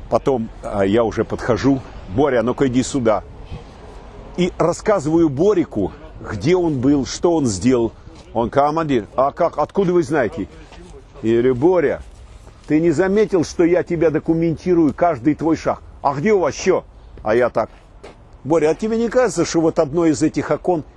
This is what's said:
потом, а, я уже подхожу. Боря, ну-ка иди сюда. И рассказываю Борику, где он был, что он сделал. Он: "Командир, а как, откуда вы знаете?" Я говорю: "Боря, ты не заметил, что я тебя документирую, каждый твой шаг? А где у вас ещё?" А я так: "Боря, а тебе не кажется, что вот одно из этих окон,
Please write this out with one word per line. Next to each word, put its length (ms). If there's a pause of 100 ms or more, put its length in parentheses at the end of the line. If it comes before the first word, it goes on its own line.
потом, 400 (140)
а, 200
я 200
уже 220
подхожу. 540 (360)
Боря, 260
ну-ка 260
иди 140
сюда. 420 (1120)
И 200
рассказываю 720
Борику, 640 (400)
где 240
он 240
был, 260
что 300
он 100
сделал. 460 (420)
Он: 160
"Командир, 560 (100)
а 160
как, 260
откуда 360
вы 100
знаете?" 440 (760)
Я 120
говорю: 220
"Боря, 460 (680)
ты 120
не 120
заметил, 520
что 200
я 200
тебя 280
документирую, 840
каждый 420
твой 220
шаг? 240 (200)
А 120
где 200
у 60
вас 160
ещё?" 280 (400)
А 120
я 140
так: 200 (760)
"Боря, 260
а 60
тебе 220
не 120
кажется, 360
что 160
вот 180
одно 260
из 160
этих 300
окон, 320 (140)